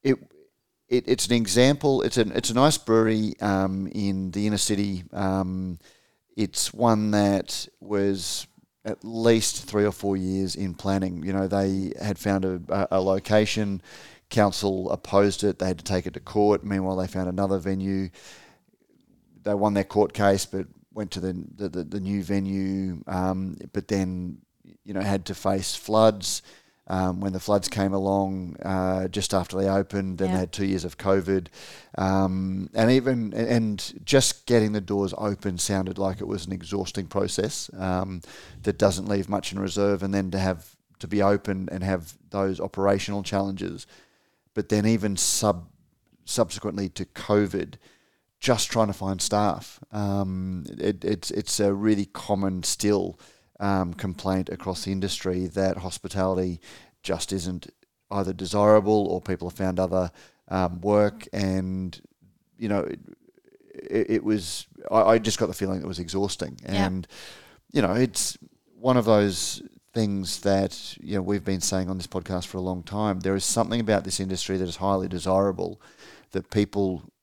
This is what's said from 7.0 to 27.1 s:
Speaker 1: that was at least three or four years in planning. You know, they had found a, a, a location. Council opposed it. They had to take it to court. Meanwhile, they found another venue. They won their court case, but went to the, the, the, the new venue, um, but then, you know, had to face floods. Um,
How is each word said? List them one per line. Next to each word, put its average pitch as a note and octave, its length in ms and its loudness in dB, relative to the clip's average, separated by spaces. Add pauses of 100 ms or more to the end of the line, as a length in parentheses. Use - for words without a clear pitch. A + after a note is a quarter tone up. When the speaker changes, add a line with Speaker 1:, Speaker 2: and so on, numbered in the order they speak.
Speaker 1:
that G2+ 580 2 (120)
was G2 640 -2 (400)
at - 180 -8
least A2+ 640 2
three G#2 180 2
or G#2 80 2
four G2 240 -2
years F#2+ 400 -2
in F#2 160 -4
planning. F2+ 500 -2
You F#2+ 120 -4
know, F#2+ 140 0
they F#2+ 520 0
had G#2 180 -4
found G2 280 0
a, F2+ 240 -4
a, G2 220 0
a F#2+ 100 4
location. G2+ 800 2 (480)
Council G2 600 2
opposed G2+ 540 2
it. G2 140 2
They F#2 80 0
had F#2 100 0
to - 80 -18
take F#2 220 0
it F2+ 80 -8
to - 60 -10
court. G#2 440 4
Meanwhile, F#2+ 320 -2
they F#2 120 -2
found F#2 200 -4
another F#2+ 300 0
venue. F#2+ 500 -2 (1300)
They G#2 100 -2
won G#2 220 2
their G2 100 2
court - 300 2
case, G2 320 4
but F#2+ 200 -6 (280)
went G#2 160 -6
to F#2 100 -6
the, F2+ 240 -4 (120)
the, G2+ 120 -6
the, F2 160 -6
the G2 160 -6
new G2 220 -2
venue, F#2+ 840 -2
um, F#2 520 -2 (160)
but G2+ 140 -6
then, F#2 500 -2 (460)
you G2+ 100 -10
know, F#2+ 80 -2
had G2 240 0
to G2 80 -6
face F#2+ 420 -2
floods. G#2+ 640 4 (460)
Um, F#2 340 0